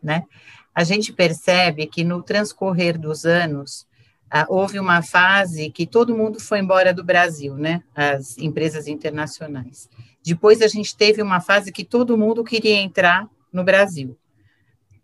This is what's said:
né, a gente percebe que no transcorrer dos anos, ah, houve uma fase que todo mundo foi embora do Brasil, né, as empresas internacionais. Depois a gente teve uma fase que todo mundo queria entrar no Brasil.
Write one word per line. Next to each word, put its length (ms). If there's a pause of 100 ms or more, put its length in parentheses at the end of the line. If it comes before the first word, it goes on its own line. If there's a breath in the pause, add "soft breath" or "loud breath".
né, 220 (500 soft breath)
a 100
gente 260
percebe 760
que 180
no 180
transcorrer 760
dos 260
anos, 600 (440)
ah, 180
houve 300
uma 220
fase 720
que 160
todo 300
mundo 240
foi 180
embora 340
do 100
Brasil, 540
né, 260 (120)
as 420
empresas 500
internacionais. 1040 (360 soft breath)
Depois 380
a 60
gente 280
teve 260
uma 180
fase 320
que 120
todo 340
mundo 260
queria 320
entrar 520 (240)
no 120
Brasil. 520 (880)